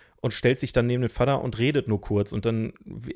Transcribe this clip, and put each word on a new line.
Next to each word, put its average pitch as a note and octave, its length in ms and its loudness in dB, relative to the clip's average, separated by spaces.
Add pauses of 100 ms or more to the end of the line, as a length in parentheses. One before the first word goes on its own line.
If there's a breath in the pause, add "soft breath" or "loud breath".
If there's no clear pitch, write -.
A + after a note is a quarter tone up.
(200 soft breath)
und A#2+ 120 -2
stellt B2+ 280 2
sich B2+ 120 -4
dann A#2+ 140 4
neben B2 160 0
den A#2 80 0
Vater C3 320 2
und A2+ 160 -6
redet C3+ 300 2
nur G#2 120 2
kurz. G2+ 320 0
Und G#2+ 140 -4
dann, A2+ 280 -2 (420)